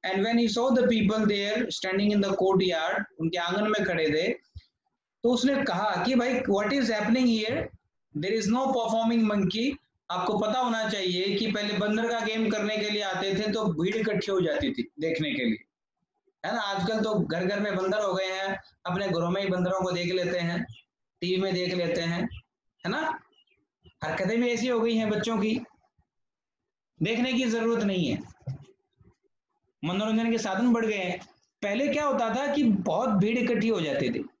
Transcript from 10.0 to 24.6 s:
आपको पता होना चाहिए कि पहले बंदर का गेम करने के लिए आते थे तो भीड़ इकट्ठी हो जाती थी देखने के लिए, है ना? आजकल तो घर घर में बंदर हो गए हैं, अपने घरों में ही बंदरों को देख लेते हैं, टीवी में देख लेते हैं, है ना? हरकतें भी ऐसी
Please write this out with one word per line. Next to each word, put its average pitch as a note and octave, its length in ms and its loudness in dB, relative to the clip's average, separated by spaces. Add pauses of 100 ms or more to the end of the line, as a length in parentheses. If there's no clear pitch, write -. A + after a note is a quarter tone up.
आपको G3 280 -2
पता A3 200 0
होना A3+ 300 0
चाहिए F#3+ 460 -2
कि G#3+ 180 0
पहले G#3 260 -2
बंदर G#3+ 300 0
का A#3 120 -2
गेम A3 300 -2
करने G#3+ 280 -2
के G#3 120 -2
लिए G#3 120 -2
आते F#3+ 320 -2
थे G#3+ 180 -2
तो G3 120 -2
भीड़ F3 320 0
इकट्ठी G3+ 360 0
हो F#3 80 2
जाती D3+ 320 0
थी - 180 -6 (100)
देखने D#3 340 -2
के B2+ 100 -2
लिए, A2 200 -2 (800)
है G#3+ 80 -4
ना? A3+ 80 -2
आजकल G3+ 380 -2
तो G#3+ 140 0
घर E3+ 300 -2
घर G3+ 160 -2
में G3+ 160 -2
बंदर F#3+ 220 0
हो G3 160 0
गए F#3+ 120 -2
हैं, F#3+ 340 -4 (260)
अपने F#3 220 -2
घरों E3+ 220 0
में F#3+ 120 0
ही F#3+ 60 -2
बंदरों F3+ 360 0
को F3+ 80 0
देख F3 200 -2
लेते F3+ 260 -2
हैं, E3+ 280 -2 (540)
टीवी F#3 220 0
में F#3+ 120 0
देख F3+ 200 -2
लेते E3+ 260 0
हैं, E3+ 280 -2 (580)
है - 20 -2
ना? D#4 320 -4 (840)
हरकतें F#3+ 360 0
भी A#3+ 80 2
ऐसी A#3 200 0